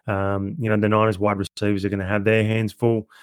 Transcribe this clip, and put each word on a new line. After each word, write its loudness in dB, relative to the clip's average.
um, -2
you -2
know, 4
the 2
Niners 2
wide 0
receivers -2
are -2
gonna -4
have -2
their 4
hands -2
full -2